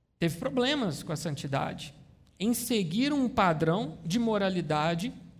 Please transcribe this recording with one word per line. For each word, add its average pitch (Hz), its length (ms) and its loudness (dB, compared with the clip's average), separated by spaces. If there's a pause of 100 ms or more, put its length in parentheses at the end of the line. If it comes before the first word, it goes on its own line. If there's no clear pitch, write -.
(180)
teve 170 200 0
problemas 254 640 0
com 165 100 -6
a 147 40 -2
santidade, 143 800 -4 (440)
em 220 140 2
seguir 233 600 0
um 269 160 2
padrão 175 760 2
de 170 140 0
moralidade 180 920 0 (280)